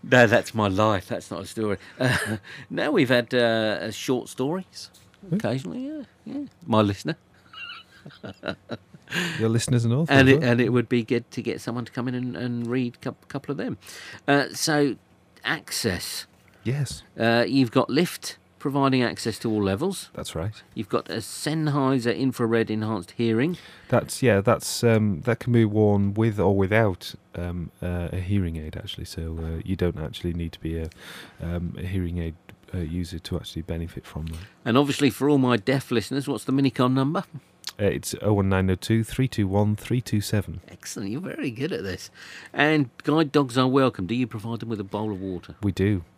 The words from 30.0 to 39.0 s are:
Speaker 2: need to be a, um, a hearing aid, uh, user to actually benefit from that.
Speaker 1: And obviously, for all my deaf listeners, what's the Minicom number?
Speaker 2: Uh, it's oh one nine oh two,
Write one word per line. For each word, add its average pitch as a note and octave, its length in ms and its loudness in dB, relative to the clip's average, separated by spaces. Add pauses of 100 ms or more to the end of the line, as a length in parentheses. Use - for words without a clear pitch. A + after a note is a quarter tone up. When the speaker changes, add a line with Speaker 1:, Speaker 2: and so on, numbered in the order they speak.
Speaker 2:
need E2 200 -4
to - 80 -20
be E2 180 -4
a, E2 100 -6 (540)
um, E2+ 340 -4
a - 60 -10
hearing F2+ 360 -4
aid, E2 180 -6 (360)
uh, F#2 60 -4
user E2+ 400 -6
to - 180 -6
actually E2 260 -8
benefit E2 440 -8
from D#2 200 -10
that. E2 120 -8 (260)
Speaker 1:
And A#2+ 140 4
obviously, C#3+ 320 4
for C#3 180 0
all D3 100 4
my B2 200 4
deaf C3 320 -2
listeners, C3 380 -2
what's A#2+ 160 -4
the C3 80 0
Minicom C3 420 2
number? C#3+ 300 0 (560)
Speaker 2:
Uh, G#2 60 2
it's - 340 -2
oh G#2 140 4
one G2 160 2
nine F#2+ 200 4
oh F#2 40 4
two, A2+ 280 2